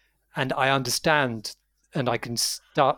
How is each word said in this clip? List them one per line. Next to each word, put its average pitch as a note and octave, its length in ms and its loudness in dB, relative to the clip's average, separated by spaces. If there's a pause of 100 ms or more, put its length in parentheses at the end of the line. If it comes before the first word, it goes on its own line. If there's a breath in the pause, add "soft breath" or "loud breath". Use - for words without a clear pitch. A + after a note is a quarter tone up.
(360)
and C3+ 180 -2
I C3+ 180 2
understand, C3 840 0 (380)
and B2 160 0
I A#2 80 0
can A#2 180 -6
start, - 640 0